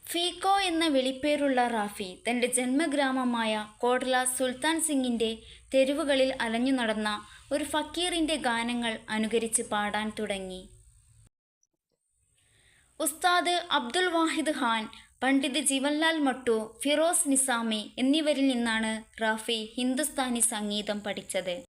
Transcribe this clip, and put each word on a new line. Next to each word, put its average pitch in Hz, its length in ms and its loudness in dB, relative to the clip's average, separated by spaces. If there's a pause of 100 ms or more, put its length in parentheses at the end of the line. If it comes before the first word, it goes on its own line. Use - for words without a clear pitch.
ഫീക്കോ 349 480 0 (100)
എന്ന 330 260 0
വിളിപ്പേരുള്ള 269 800 2
റാഫി 208 400 -4 (140)
തൻ്റെ 240 280 0
ജന്മഗ്രാമമായ 254 1000 0 (260)
കോട്ല 254 360 2 (160)
സുൽത്താൻ 262 500 -2
സിംഗിൻ്റെ 247 500 0 (400)
തെരുവുകളിൽ 269 600 4 (100)
അലഞ്ഞു 240 320 0
നടന്ന 214 380 0 (400)
ഒരു 285 140 0
ഫക്കീറിൻ്റെ 311 760 0
ഗാനങ്ങൾ 233 540 -2 (160)
അനുകരിച്ച് 220 540 0
പാടാൻ 208 480 -2
തുടങ്ങി. 190 520 -8 (2500)
ഉസ്താദ് 349 540 2 (160)
അബ്ദുൽ 285 400 0
വാഹിദ് 311 460 0
ഖാൻ, 226 260 0 (360)
പണ്ഡിറ്റ് 269 440 2
ജീവൻലാൽ 294 580 0
മട്ടു, 254 360 2 (240)
ഫിറോസ് 302 480 2
നിസാമി 233 540 0 (160)
എന്നിവരിൽ 277 500 2
നിന്നാണ് 226 440 0 (260)
റാഫി 220 400 0 (140)
ഹിന്ദുസ്ഥാനി 254 720 0
സംഗീതം 208 560 -2
പഠിച്ചത്. 190 560 -4 (140)